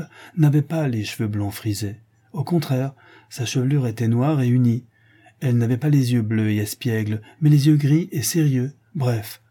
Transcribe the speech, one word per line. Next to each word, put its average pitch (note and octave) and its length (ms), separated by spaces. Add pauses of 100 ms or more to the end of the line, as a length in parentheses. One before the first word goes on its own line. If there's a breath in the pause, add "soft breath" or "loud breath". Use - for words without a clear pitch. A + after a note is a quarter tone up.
(360 loud breath)
n'avait D3+ 240
pas D3+ 280
les A2 160
cheveux A2 240
blonds G#2 220
frisés. G#2 460 (380)
Au C#3+ 100
contraire, C#3 480 (380 loud breath)
sa A#2+ 160
chevelure C3 400
était A2+ 220
noire C3 340
et B2 60
unie. A#2+ 360 (560 soft breath)
Elle B2 160
n'avait A#2+ 220
pas C#3+ 100
les C3+ 240
yeux A#2+ 80
bleus G#2+ 300
et G#2 80
espiègles, G#2+ 640 (180 loud breath)
mais D3+ 80
les D3 180
yeux D3+ 100
gris D3+ 360
et D#3+ 80
sérieux, C#3 540 (200)
bref, B2 460 (100)